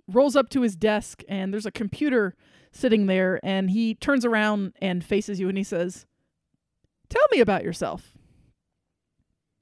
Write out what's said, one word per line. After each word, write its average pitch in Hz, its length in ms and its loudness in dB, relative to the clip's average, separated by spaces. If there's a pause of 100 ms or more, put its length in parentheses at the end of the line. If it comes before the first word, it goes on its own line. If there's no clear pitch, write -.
rolls 247 280 4
up 262 160 2
to 269 100 0
his 220 160 0
desk, 214 500 -2
and 196 260 -6
there's 208 120 -6
a 202 60 -6
computer 226 640 -2 (360)
sitting 220 360 2
there, 185 360 2
and 190 280 -2
he 226 240 0
turns 277 280 0
around 214 560 0
and 180 240 -2
faces 202 360 -2
you, 185 100 -2
and 196 80 -4
he 196 60 -4
says, 180 420 -6 (1040)
"Tell 508 220 2
me 392 80 4
about 196 240 2
yourself." 165 500 -8 (1500)